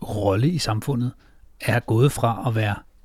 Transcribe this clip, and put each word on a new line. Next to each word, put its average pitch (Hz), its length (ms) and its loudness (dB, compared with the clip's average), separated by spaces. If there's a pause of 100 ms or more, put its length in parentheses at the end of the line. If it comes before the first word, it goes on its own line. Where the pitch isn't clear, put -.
rolle 104 460 0
i 175 100 0
samfundet 120 540 -2 (480)
er 117 200 0
gået 123 320 4
fra 117 340 -2
at 113 80 0
være, 107 200 0 (300)